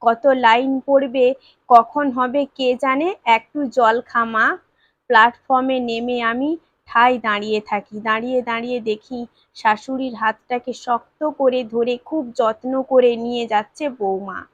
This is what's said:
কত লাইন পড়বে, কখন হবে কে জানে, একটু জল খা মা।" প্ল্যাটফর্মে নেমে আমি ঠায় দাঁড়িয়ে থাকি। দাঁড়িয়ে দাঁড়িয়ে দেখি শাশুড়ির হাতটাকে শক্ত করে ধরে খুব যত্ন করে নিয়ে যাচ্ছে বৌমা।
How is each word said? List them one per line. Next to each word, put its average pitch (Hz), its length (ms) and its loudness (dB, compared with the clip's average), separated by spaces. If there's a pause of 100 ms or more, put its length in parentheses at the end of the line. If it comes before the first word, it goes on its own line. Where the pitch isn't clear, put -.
কত 233 260 0
লাইন 262 540 4
পড়বে, 269 540 2 (340)
কখন 254 440 4
হবে 254 420 -2
কে 254 200 0
জানে, 277 400 -2 (100)
একটু 240 420 0
জল 233 340 2
খা 240 240 -2
মা।" 226 340 0 (480)
প্ল্যাটফর্মে 254 760 2
নেমে 240 400 -4
আমি 247 360 -2 (300)
ঠায় 247 320 2
দাঁড়িয়ে 214 420 -4
থাকি। 208 400 -8
দাঁড়িয়ে 226 420 -2
দাঁড়িয়ে 240 380 -6
দেখি 226 460 -8 (280)
শাশুড়ির 247 600 -2
হাতটাকে 220 580 -6
শক্ত 247 580 -6
করে 254 340 0
ধরে 233 400 -4
খুব 277 300 -6
যত্ন 247 480 -2
করে 247 340 4
নিয়ে 240 300 -6
যাচ্ছে 220 420 -4
বৌমা। 190 640 -6